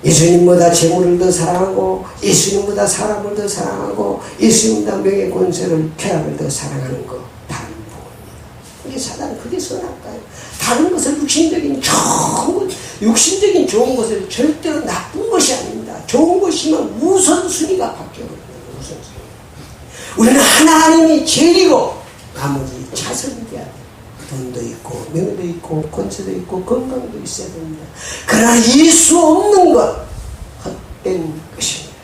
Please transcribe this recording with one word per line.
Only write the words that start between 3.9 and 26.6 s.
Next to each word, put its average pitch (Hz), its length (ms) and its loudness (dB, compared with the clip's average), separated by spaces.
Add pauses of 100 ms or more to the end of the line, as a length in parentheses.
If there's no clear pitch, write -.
예수님보다 196 600 2
명예 196 320 0
권세를, 170 680 -2
쾌락을 151 400 -4
더 147 140 -6
사랑하는 139 560 -8
거 127 120 -12 (300)
다른 - 200 -12
부분입니다. - 280 -16 (880)
이게 262 120 -10
사단, - 420 -10
그게 339 180 -8
선악과예요. - 600 -10 (400)
다른 294 320 2
것을, 302 300 -2
육신적인 294 580 0
좋은 - 760 0
것, 392 140 -2 (320)
육신적인 359 680 2
좋은 254 300 2
것을 208 320 -2
절대로 302 560 -2
나쁜 220 460 -6
것이 302 240 2
아닙니다. - 400 -10 (120)
좋은 330 340 2
것이면 294 600 -2
우선순위가 359 960 0
바뀌어버립니다. - 500 -16 (340)
우선순위. - 380 -16 (1000)
우리는 247 220 6
하나님이 320 840 6
제일이고 339 680 4 (400)
나머지 135 600 -6
차선이 - 400 -8 (160)
돼야 - 120 -12
돼요. - 220 -18 (460)
돈도 127 320 -10
있고, - 500 -12
명예도 180 300 -4
있고, 170 480 -6
권세도 196 420 -8
있고, 185 320 -8